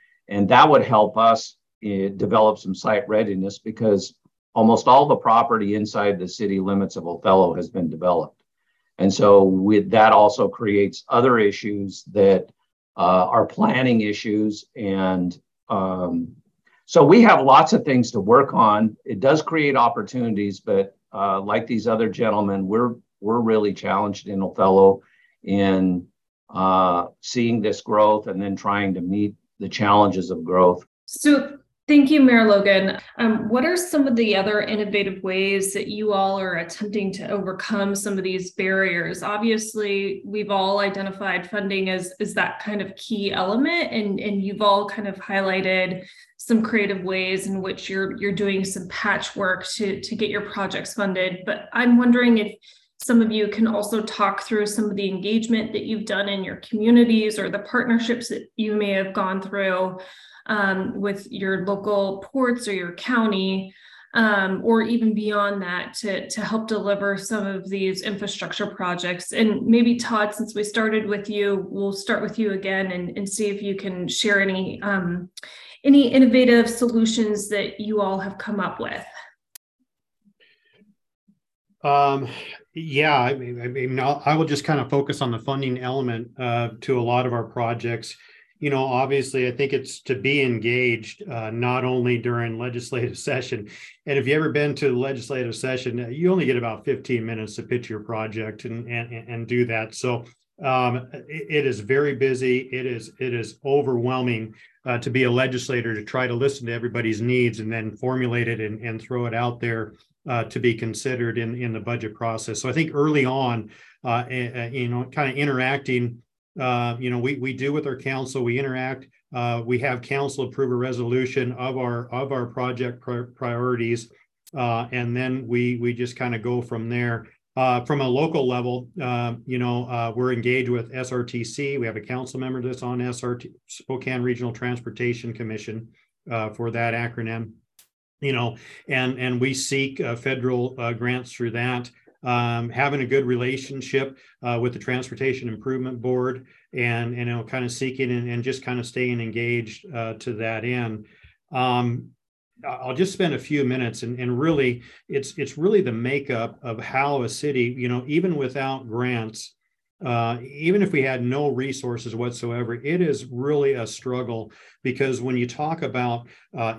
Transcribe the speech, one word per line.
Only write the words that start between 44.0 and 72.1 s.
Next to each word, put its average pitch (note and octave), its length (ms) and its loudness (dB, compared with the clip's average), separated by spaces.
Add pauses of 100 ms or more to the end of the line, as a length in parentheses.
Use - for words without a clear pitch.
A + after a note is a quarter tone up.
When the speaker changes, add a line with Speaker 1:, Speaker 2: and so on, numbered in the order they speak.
Speaker 2:
and G3+ 220 -2
you've G3+ 220 -4
all G#3 260 4
kind G3+ 180 -8
of F#3+ 100 -6
highlighted F#3 920 -2 (300)
some A3 260 2
creative G3+ 400 0
ways F#3+ 420 -2
in G3 160 -4
which - 260 -8
you're, F#3+ 320 -4
you're G3+ 120 -2
doing G3 340 -2
some F3+ 220 -8
patchwork F#3+ 880 -2
to, G3 260 -4
to - 140 -8
get G#3 160 -2
your G3+ 180 -6
projects - 460 -8
funded. F#3 500 -2
But - 260 -6
I'm A#3+ 280 6
wondering A#3+ 400 6
if G#3 160 -4 (480)
some A#3+ 160 6
of A3 120 4
you G#3+ 160 0
can A3 180 2
also G#3 380 0
talk G3 400 -2
through G#3 240 0
some G#3 180 -2
of G3 100 -4
the G3 140 -2
engagement A3 640 -2
that - 120 -4
you've A3 200 -4
done G3+ 240 -2
in G3 140 -4
your F#3 140 -8
communities A3 840 4
or F#3+ 100 -4
the G3+ 80 -2
partnerships A#3 720 0
that - 140 -8 (140)
you G#3+ 180 -2
may G3+ 160 0
have F#3+ 200 -2
gone F#3+ 300 -2
through, F#3 560 -2 (480)
um, G3 560 0
with G3 300 -4
your F#3+ 340 -2
local G3 640 -2
ports A#3+ 360 0
or G3+ 60 -2
your F3 200 -4
county, F#3+ 800 0 (400)
um, G3 500 2
or A3+ 200 4
even A3+ 320 2
beyond G3+ 480 -2
that F3+ 320 -8
to, F#3+ 340 -6
to A3 120 -8
help A3 260 -4
deliver G3 500 -2
some G3 300 -4
of F#3+ 220 -6
these F#3+ 340 -2
infrastructure G3+ 640 -6
projects. F3+ 640 -6
And G#3+ 340 2
maybe A#3 300 6
Todd, G#3 400 -2
since G#3 180 -6
we G#3 100 -4
started G#3+ 440 -2
with G3+ 200 -4
you, G3+ 420 -2
we'll G3 240 -4
start - 280 -2